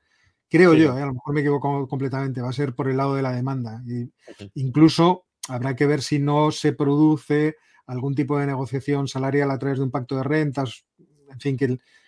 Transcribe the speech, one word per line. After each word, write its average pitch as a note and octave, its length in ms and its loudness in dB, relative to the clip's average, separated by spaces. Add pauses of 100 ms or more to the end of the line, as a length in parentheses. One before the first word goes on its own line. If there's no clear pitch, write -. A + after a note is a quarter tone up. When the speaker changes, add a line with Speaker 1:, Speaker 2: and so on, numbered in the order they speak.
(500)
Speaker 1:
creo E3+ 240 8
Speaker 2:
Sí, D#3 80 6
Speaker 1:
yo, D3+ 100 4
Speaker 2:
sí. B2+ 80 -4
Speaker 1:
eh, - 20 -4
a C#3+ 60 -4
lo C3+ 60 -6
mejor B2+ 200 -8
me D3+ 60 0
equivoco C#3 480 0
completamente, C3+ 540 -4
va B2 80 -4
a B2+ 40 -6
ser B2+ 220 -4
por C3 140 -4
el C3 80 0
lado C#3 180 0
de C#3 80 -2
la C3 80 -2
demanda. B2+ 560 -6
Y A#2+ 160 -6
Speaker 2:
Ujú. - 520 -18
Speaker 1:
incluso D#3 680 4 (220)
habrá B2+ 280 -4
que C#3+ 120 2
ver C#3+ 140 0
si D3 180 -2
no D3 320 2
se D3+ 220 0
produce D3+ 840 2 (320)
algún C3 280 -4
tipo C#3+ 220 -2
de C#3+ 80 -2
negociación C#3 600 -4
salarial C3+ 440 0
a C3+ 60 -2
través C3+ 220 -4
de C#3 60 -2
un B2+ 60 -4
pacto C3+ 260 -6
de C3+ 60 -2
rentas, C#3 600 -2 (460)
en B2+ 80 -18
fin, C3+ 180 -4
que... C3+ 80 0
El, B2+ 160 -2 (260)